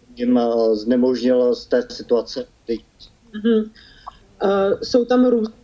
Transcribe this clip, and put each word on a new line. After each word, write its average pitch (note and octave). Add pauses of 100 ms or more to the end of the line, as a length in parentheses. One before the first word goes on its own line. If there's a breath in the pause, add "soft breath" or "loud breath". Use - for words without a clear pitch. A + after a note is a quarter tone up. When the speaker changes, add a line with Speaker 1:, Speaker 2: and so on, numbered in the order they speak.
(160)
Speaker 1:
jim, B2
eh, A#2
znemožnil B2
z -
té B2 (100)
situace A#2+ (220)
vyjít. - (320)
Speaker 2:
Mhm. A3 (720 loud breath)
Eh, G3
jsou A#3+
tam B3+
různé A3+ (100)